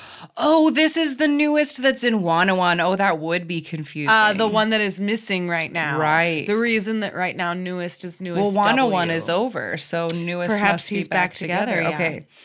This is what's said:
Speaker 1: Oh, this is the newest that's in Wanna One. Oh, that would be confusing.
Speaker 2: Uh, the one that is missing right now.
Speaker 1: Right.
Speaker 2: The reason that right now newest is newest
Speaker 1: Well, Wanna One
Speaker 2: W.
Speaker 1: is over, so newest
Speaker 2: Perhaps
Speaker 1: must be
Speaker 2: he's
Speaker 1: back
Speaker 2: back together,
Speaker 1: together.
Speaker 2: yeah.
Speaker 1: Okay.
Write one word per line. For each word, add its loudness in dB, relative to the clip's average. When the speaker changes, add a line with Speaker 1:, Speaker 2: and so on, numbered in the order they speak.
Speaker 1:
Oh, 4
this 2
is 0
the 2
newest 2
that's 2
in 2
Wanna 4
One. 2
Oh, 2
that 2
would -2
be -4
confusing. -8
Speaker 2:
Uh, 6
the 2
one 2
that 2
is -2
missing -2
right -2
now. -2
Speaker 1:
Right. 2
Speaker 2:
The 0
reason 0
that -6
right -4
now -4
newest -8
is -12
newest -2
Speaker 1:
Well, 2
Wanna 4
One 2
Speaker 2:
W. 0
Speaker 1:
is -4
over, -2
so -4
newest -4
Speaker 2:
Perhaps 2
Speaker 1:
must -6
be -4
Speaker 2:
he's -4
Speaker 1:
back 0
Speaker 2:
back -20
together, -2
Speaker 1:
together. -2
Speaker 2:
yeah. -4
Speaker 1:
Okay. -4